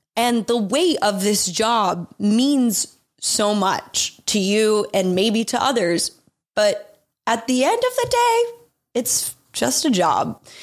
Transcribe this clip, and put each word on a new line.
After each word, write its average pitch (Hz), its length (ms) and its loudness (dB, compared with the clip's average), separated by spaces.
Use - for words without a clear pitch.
And 233 320 0
the 240 80 0
weight 247 440 0
of 196 220 0
this 208 240 0
job 190 720 -2
means 240 760 0
so 208 300 0
much - 720 -4
to - 120 0
you 208 540 2
and 185 220 0
maybe 214 320 0
to - 160 -2
others. 185 480 0
But - 460 -2
at 220 200 -2
the 254 180 2
end 453 180 2
of 508 140 -2
the 480 140 0
day, 480 480 2
it's - 420 -4
just - 320 -2
a 311 60 2
job. 156 520 0